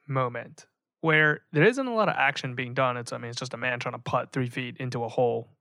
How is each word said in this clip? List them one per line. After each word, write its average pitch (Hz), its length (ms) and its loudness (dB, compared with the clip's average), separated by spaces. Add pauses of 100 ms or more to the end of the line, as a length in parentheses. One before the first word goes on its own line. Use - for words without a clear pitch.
moment 127 600 -4 (340)
where 156 400 4 (100)
there 151 120 4
isn't 254 240 4
a 240 60 -4
lot 214 160 4
of - 80 0
action 135 380 0
being 123 180 -6
done. 127 240 2
It's, 120 160 -10
I 127 40 -4
mean, 120 120 -10
it's 120 100 -10
just 127 140 -8
a 117 40 -10
man 123 220 -2
trying 123 140 -6
to 127 60 -10
putt 123 320 -2
three 131 180 -2
feet 123 280 -8
into 123 260 -4
a 110 60 -4
hole, 117 400 0 (120)